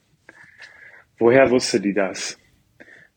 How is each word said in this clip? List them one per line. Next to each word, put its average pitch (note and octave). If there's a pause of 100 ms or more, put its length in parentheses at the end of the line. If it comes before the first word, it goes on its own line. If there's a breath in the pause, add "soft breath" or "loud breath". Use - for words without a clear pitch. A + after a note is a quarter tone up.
(1160 soft breath)
Woher B2
wusste B2
die G2
das? F#2+ (800 soft breath)